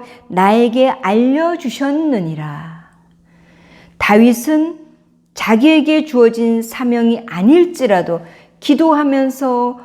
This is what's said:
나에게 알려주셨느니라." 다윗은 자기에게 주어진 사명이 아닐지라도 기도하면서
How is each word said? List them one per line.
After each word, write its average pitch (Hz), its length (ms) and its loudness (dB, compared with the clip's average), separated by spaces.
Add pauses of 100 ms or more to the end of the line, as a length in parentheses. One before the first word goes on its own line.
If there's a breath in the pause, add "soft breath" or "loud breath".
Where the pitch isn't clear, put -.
(280 loud breath)
나에게 226 600 2
알려주셨느니라." 233 2000 -4 (1120 soft breath)
다윗은 247 800 2 (560)
자기에게 302 680 2
주어진 233 580 0
사명이 233 640 -2
아닐지라도 202 920 0 (380 loud breath)
기도하면서 269 1300 0